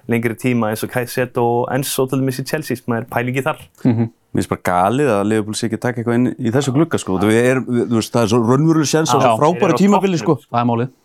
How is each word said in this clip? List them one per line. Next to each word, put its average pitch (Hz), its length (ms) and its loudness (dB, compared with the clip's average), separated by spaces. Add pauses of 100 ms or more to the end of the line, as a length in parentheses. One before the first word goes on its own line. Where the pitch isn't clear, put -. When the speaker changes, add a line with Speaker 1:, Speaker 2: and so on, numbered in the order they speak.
Speaker 1:
lengri 117 320 -2
tíma 117 320 0
eins 107 140 -6
og 101 60 -10
Caicedo 123 520 -4
og 120 300 0
Enzo 135 340 -2
til 135 140 -2
dæmis 131 180 -4
í 135 80 -8
Chelsea, 147 300 -6
sem 120 180 -4
er 117 100 -2
pælingi 123 380 -4
þar. - 160 -4 (260)
Speaker 2:
Mhm. 117 260 2 (240)
Speaker 3:
Mér 98 80 0
finnst - 80 -6
bara 95 160 -4
galið 101 420 2
að 101 200 0
Liverpool 107 280 -2
sé - 100 -4
ekki 107 120 -4
að - 20 -10
taka 120 220 -4
eitthvað 120 120 -2
inn 123 200 0
í 120 180 -2
þessu 139 220 0
glugga, 160 260 2
sko. 92 180 -2
Við 107 220 4
erum, 127 240 2
við, 120 240 -2
þú 120 80 0
veist, 107 160 -2
það 120 100 2
er 107 60 2
svo 117 140 4
raunverulegur 151 480 4
séns 160 180 0
á - 80 2
Speaker 2:
Já. 139 60 2
Speaker 3:
svo 117 160 4
frábæru 160 180 4
Speaker 1:
Þeir 202 80 0
eru 170 80 2
á 123 80 0
Speaker 3:
tímabili, 196 380 2
Speaker 1:
toppnum, - 0 -
Speaker 3:
sko. 156 160 0 (180)
Speaker 2:
Það 120 80 0
er 120 80 0
málið. 117 200 0 (160)